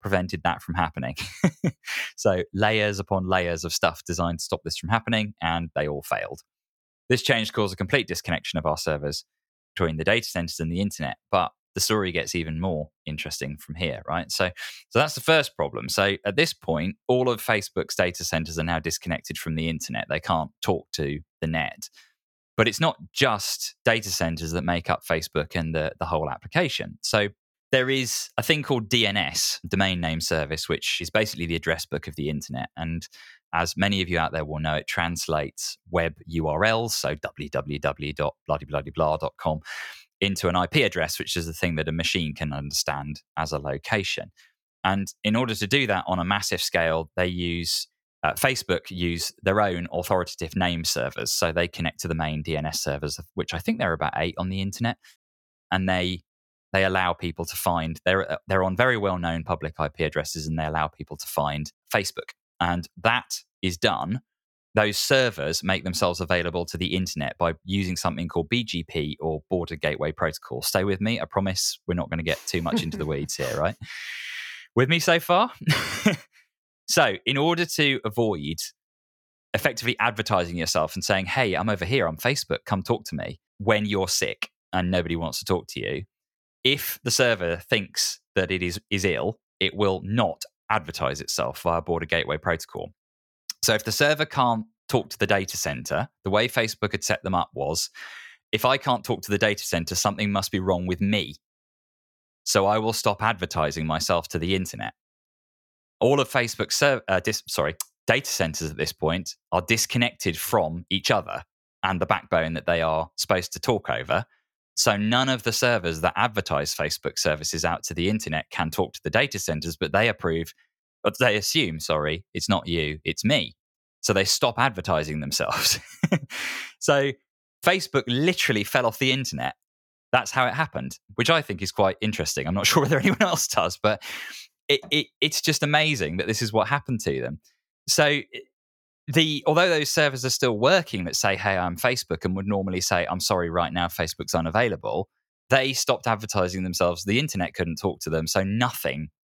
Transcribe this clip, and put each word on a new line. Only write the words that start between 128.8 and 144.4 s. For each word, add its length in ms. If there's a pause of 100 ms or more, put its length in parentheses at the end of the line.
off 120
the 140
internet. 420 (560)
That's 220
how 160
it 60
happened, 440 (160)
which 160
I 120
think 200
is 80
quite 300
interesting. 480
I'm 60
not 120
<laughs> 0
sure 160
whether 160
anyone 240
else 240
does, 340
but 220 (640)
it, 120 (100)
it, 160 (140)
it's 220
just 200
amazing 540
that 100
this 140
is 120
what 160
happened 320
to 200
them. 200 (480)
So 320 (880)
the, 380
although 220
those 220
servers 340
are 60
still 280
working 460
that 120
say, 200
"Hey, 200
I'm 200
Facebook," 480
and 120
would 100
normally 340
say, 300
"I'm 100
sorry, 300
right 220
now 160
Facebook's 460
unavailable," 760 (420)